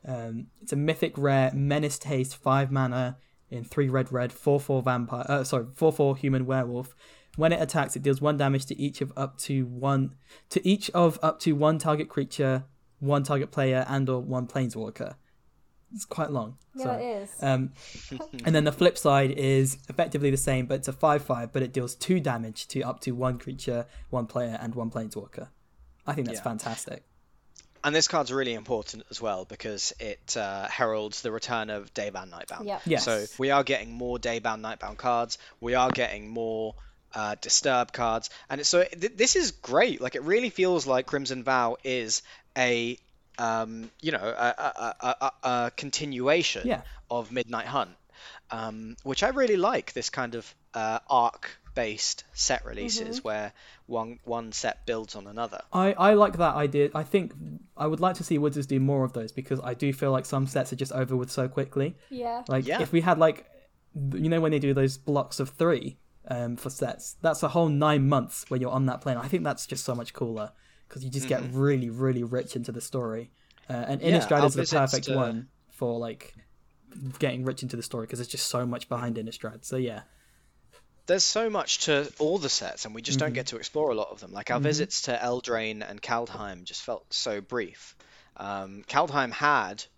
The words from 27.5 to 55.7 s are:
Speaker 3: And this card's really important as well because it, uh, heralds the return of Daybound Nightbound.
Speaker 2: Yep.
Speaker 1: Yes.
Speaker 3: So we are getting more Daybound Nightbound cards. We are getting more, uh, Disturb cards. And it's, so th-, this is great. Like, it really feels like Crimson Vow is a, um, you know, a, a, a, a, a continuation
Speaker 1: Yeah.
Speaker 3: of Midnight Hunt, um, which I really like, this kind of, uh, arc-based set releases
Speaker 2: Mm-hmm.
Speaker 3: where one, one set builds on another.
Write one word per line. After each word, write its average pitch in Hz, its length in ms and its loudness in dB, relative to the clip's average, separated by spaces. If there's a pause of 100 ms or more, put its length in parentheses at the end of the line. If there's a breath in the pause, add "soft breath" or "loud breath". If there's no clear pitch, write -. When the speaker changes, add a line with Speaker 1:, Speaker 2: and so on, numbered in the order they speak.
Speaker 3:
And 147 120 2
this 160 140 4
card's 135 240 0
really 131 200 0
important 110 560 -6
as - 120 -12
well 98 240 -2
because - 560 -6
it, - 340 -6
uh, 98 320 -4
heralds 107 540 -2
the 117 100 -4
return 113 380 -4
of 101 240 -8
Daybound 95 380 -6
Nightbound. - 340 -12
Speaker 2:
Yep. 202 200 -8
Speaker 1:
Yes. 156 200 0
Speaker 3:
So 110 200 0 (120)
we 135 140 0
are 139 120 6
getting 117 300 -2
more 123 240 -4
Daybound 113 420 -2
Nightbound 107 380 -10
cards. 120 400 0 (240 loud breath)
We 120 140 0
are 127 140 6
getting 107 380 -2
more, 110 480 -4 (400 soft breath)
uh, 107 260 -4
Disturb 123 520 2
cards. 113 360 -2 (200 loud breath)
And 139 100 -4
it's, 147 100 0
so 175 140 6
th-, 170 320 -2
this 233 220 4
is 254 140 2
great. 156 500 2
Like, 127 140 -4
it 131 80 -4
really 214 260 2
feels 180 360 2
like 127 220 2
Crimson 131 360 -4
Vow 123 420 2
is 123 360 -2 (360 loud breath)
a, 120 400 2 (400)
um, 113 520 -2 (120)
you 160 100 -2
know, 123 80 0
a, 113 380 0
a, 120 420 -4
a, 127 220 0
a, 131 100 0 (180)
a 120 280 0
continuation 143 880 0
Speaker 1:
Yeah. 247 140 -2 (280 loud breath)
Speaker 3:
of 120 220 -4
Midnight 113 360 -4
Hunt, 117 240 -2 (600 loud breath)
um, 110 520 -8
which 135 200 -2
I 226 60 4
really 254 280 4
like, 208 360 0
this - 160 -4
kind 120 260 -4
of, - 180 -10 (200)
uh, 113 260 -2 (100)
arc-based - 1200 0
set - 320 0
releases 226 540 -6
Speaker 2:
Mm-hmm. - 80 -8
Speaker 3:
where 107 260 -4 (340 loud breath)
one, 117 360 -6
one 117 280 -4
set - 340 -4
builds 113 300 -4
on 101 100 -12
another. 110 360 -6 (120)